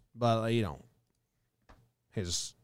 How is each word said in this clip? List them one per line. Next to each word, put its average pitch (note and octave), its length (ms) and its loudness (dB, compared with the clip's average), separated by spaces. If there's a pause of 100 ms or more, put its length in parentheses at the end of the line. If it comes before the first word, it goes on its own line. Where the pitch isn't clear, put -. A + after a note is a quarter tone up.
(140)
but, A2+ 380 2
you A#2 100 4
know, D#2+ 180 -4 (1300)
his, - 540 -6